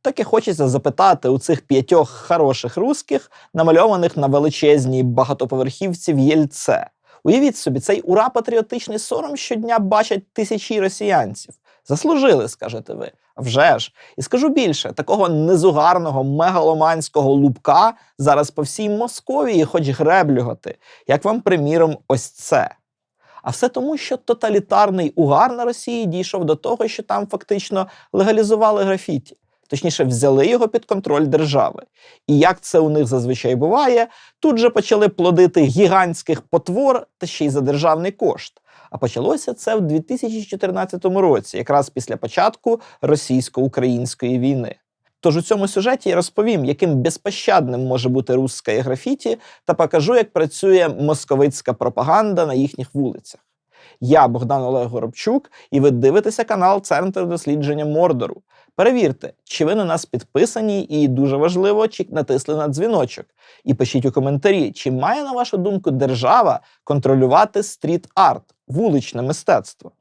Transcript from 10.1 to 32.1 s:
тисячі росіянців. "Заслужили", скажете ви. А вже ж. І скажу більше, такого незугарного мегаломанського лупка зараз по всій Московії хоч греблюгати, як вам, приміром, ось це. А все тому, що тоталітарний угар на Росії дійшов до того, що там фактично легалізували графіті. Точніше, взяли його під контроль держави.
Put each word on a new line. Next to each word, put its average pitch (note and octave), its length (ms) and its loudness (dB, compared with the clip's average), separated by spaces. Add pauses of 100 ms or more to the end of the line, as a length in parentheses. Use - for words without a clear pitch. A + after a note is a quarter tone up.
тисячі G#3+ 460 -4
росіянців. F#3 760 -2 (320)
"Заслужили", G#3+ 600 2
скажете - 460 -12
ви. - 180 -12 (240)
А B2 60 -14
вже B2+ 380 2
ж. - 140 -10 (240)
І C#3 40 -8
скажу B3+ 280 0
більше, B3 440 -2
такого F#3+ 360 0
незугарного D#3+ 960 2
мегаломанського D#3 1080 0
лупка C#3+ 600 2 (240)
зараз C#3+ 340 2
по D3+ 100 -6
всій G#3 280 -6
Московії A#3 760 -2
хоч D3+ 240 -2
греблюгати, C#3+ 880 0 (300)
як C#3 180 0
вам, A3 160 0
приміром, D#3+ 560 2 (100)
ось C3+ 220 -2
це. - 460 -2 (680)
А - 60 -8
все B3 200 -2
тому, C4+ 280 -4
що - 200 -6
тоталітарний G3+ 920 0
угар E3+ 440 2
на A#3+ 120 -6
Росії A#3+ 400 -4
дійшов F3+ 400 -4
до D3+ 100 2
того, A#3 320 -4
що G#3+ 160 -8
там G3+ 240 -4
фактично G3 600 -6 (260)
легалізували G#3+ 680 2
графіті. F#3+ 540 -4 (320)
Точніше, D3+ 340 -2
взяли C3+ 440 2
його A#3 200 2
під A3+ 180 -4
контроль D#3 400 -2
держави. C#3+ 580 0 (440)